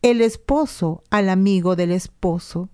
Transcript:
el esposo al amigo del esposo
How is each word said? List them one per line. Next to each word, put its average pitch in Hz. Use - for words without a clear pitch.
el 240
esposo 226
al 202
amigo 185
del 175
esposo 180